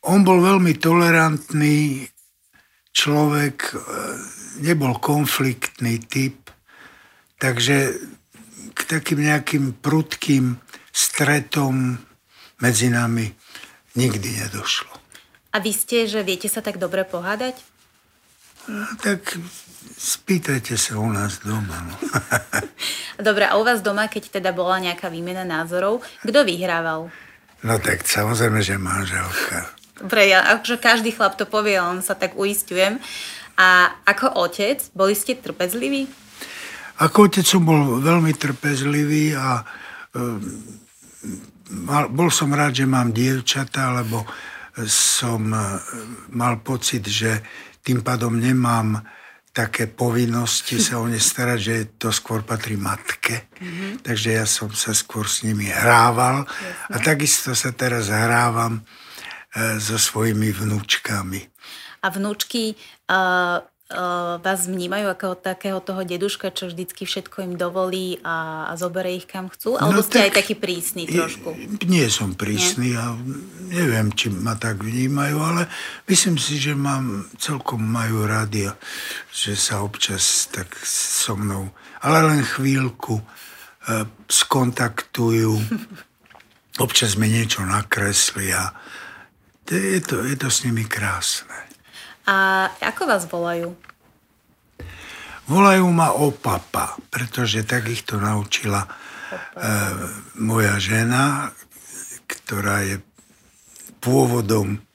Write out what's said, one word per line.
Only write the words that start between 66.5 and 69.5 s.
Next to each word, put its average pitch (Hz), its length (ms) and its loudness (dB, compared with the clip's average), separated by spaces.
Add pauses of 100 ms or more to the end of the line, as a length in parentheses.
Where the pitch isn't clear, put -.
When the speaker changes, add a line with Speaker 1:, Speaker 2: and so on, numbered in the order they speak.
Speaker 2:
čo 185 160 -8
vždycky 175 340 -10
všetko - 400 -8
im 180 140 -6
dovolí 185 680 -2
a, 160 460 -6
a 170 80 -8
zoberie 180 400 -4
ich 180 100 -10
kam 190 220 -10
chcú? - 260 -4